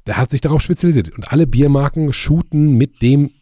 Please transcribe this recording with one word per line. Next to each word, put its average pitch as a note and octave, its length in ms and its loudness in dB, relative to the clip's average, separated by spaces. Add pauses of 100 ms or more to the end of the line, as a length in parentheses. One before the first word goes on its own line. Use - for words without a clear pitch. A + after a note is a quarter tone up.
der G#2 100 -6
hat B2+ 140 -2
sich C3+ 100 -2
darauf D3+ 220 0
spezialisiert. D3 480 0
Und - 220 -16
alle D#3 140 2
Biermarken C#3 680 0
shooten D3+ 640 0
mit B2+ 260 -2
dem C#3 280 2 (120)